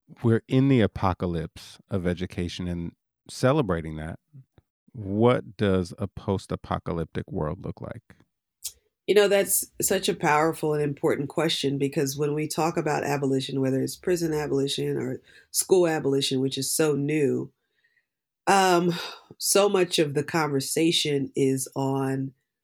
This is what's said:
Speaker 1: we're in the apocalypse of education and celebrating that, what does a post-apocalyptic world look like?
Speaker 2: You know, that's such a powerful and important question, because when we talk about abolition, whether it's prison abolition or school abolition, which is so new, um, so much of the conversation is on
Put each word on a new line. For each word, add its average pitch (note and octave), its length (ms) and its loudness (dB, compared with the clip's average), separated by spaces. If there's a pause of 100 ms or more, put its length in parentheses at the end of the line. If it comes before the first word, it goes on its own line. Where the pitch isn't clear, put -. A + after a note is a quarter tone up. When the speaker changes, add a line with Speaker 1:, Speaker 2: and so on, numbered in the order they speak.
(240)
Speaker 1:
we're A2+ 240 4
in C3 220 4
the C3 100 6
apocalypse F2+ 1000 -2 (120)
of F2+ 180 -2
education F2 600 -4
and E2+ 240 -6 (360)
celebrating F2+ 680 0
that, D#2 200 -10 (760)
what A2 640 0
does F#2+ 420 2
a G2 80 -6
post-apocalyptic F2+ 1200 -6
world E2 360 -6
look - 160 -10
like? - 340 -16 (920)
Speaker 2:
You - 80 4
know, G3+ 120 6
that's G3 380 2 (160)
such G3 260 0
a G3 60 2
powerful D#3 600 2
and D3+ 80 0
important D3 460 0
question, C#3+ 500 -2
because C#3 380 -2
when D3 180 -2
we D3+ 140 -4
talk E3 300 -2
about D3+ 260 -2
abolition, C#3 560 -2
whether C3 220 0
it's C3 160 -6
prison E3+ 360 -2
abolition C#3+ 640 -2
or B2+ 240 -6 (320)
school F3+ 340 2
abolition, C#3 540 0
which C3+ 180 -2
is C3+ 140 -6
so D#3 220 2
new, C#3+ 580 0 (960)
um, F3+ 460 4 (440)
so G3+ 300 2
much F#3 320 2
of D3 140 2
the D3 100 0
conversation D3 1120 0
is C3+ 400 0
on C3+ 560 -2 (320)